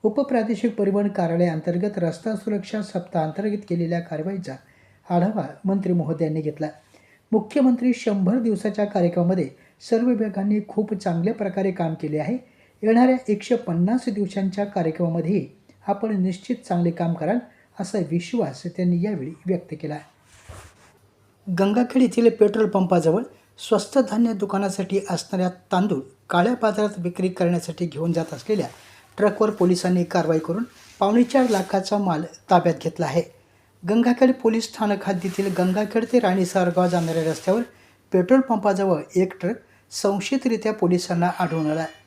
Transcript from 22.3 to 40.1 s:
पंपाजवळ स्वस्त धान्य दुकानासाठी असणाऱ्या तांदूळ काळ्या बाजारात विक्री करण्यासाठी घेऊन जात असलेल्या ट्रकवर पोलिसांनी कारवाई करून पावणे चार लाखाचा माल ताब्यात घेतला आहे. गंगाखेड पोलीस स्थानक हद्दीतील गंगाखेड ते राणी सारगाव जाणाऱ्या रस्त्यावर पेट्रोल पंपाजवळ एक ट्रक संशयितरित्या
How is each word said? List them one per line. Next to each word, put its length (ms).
पंपाजवळ 540
स्वस्त 300
धान्य 360
दुकानासाठी 680
असणाऱ्या 400
तांदूळ 500
काळ्या 320
बाजारात 360
विक्री 300
करण्यासाठी 580
घेऊन 280
जात 200
असलेल्या 340
ट्रकवर 320
पोलिसांनी 540
कारवाई 360
करून 240
पावणे 240
चार 260
लाखाचा 480
माल 260
ताब्यात 320
घेतला 220
आहे. 160
गंगाखेड 420
पोलीस 320
स्थानक 400
हद्दीतील 540
गंगाखेड 560
ते 60
राणी 260
सारगाव 420
जाणाऱ्या 360
रस्त्यावर 380
पेट्रोल 260
पंपाजवळ 600
एक 260
ट्रक 140
संशयितरित्या 840